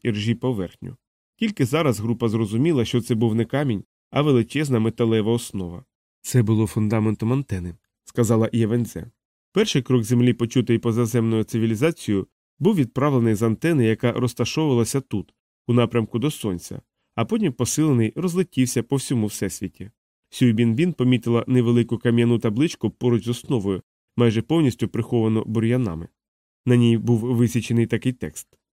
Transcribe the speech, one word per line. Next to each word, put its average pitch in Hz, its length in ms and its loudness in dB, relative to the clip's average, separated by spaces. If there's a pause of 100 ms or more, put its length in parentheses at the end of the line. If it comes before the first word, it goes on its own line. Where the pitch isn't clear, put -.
іржі 110 320 -2
поверхню. 104 640 -6 (400)
Тільки 208 280 0
зараз 127 360 0
група 113 280 -2
зрозуміла, 113 560 0
що 120 160 0
це 123 140 -2
був 110 200 0
не 113 100 0
камінь, 131 400 -2 (260)
а 135 120 -2
величезна 135 580 2
металева 113 520 0
основа. 95 520 -6 (360)
«Це - 220 0
було 110 240 2
фундаментом 107 640 -2
антени», — 92 440 -6 (280)
сказала 113 480 2
Євензе. 113 580 -2 (440)
Перший 190 280 0
крок 123 220 2
землі, 120 280 2
почутий 117 460 0
позаземною 113 640 0
цивілізацією, 113 800 -2 (320)
був 190 180 2
відправлений 127 580 2
з 101 80 -2
антени, 127 420 0
яка 110 280 0
розташовувалася 123 880 -2
тут, - 340 -8 (320)
у 120 60 0
напрямку 120 460 0
до 139 120 0
сонця, 95 500 -8 (340)
а 117 100 0
потім 214 280 -2
посилений 123 640 0
розлетівся 160 640 -2
по 139 140 -2
всьому 123 300 -2
всесвіті. 98 640 -8 (400)
Сюй 123 220 2
Бін 117 400 2
помітила 117 540 0
невелику 117 520 2
кам'яну 117 400 2
табличку 117 520 -2
поруч 120 340 0
з 113 40 -6
основою, 101 540 -4 (340)
майже 113 260 2
повністю 143 460 0
приховану 110 560 0
бур'янами. 110 640 -2 (580)
На 123 100 6
ній 117 220 4
був 113 220 2
висічений 117 680 0
такий 120 260 -2
текст. - 360 -12 (240)